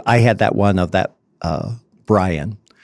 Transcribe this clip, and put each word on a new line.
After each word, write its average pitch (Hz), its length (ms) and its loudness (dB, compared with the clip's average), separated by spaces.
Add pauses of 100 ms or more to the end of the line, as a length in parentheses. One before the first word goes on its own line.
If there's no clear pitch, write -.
I 120 120 2
had 113 220 4
that 107 160 0
one 101 240 2
of 87 120 -2
that, 92 220 -2 (280)
uh, 85 340 -6 (300)
Brian, 95 520 0 (260)